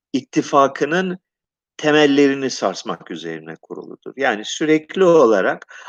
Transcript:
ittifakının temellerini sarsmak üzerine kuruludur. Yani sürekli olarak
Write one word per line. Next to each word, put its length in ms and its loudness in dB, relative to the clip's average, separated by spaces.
ittifakının 1040 -2
temellerini 760 2
sarsmak 600 -6
üzerine 520 -12
kuruludur. 540 -18
Yani 280 -4
sürekli 600 -2
olarak 680 2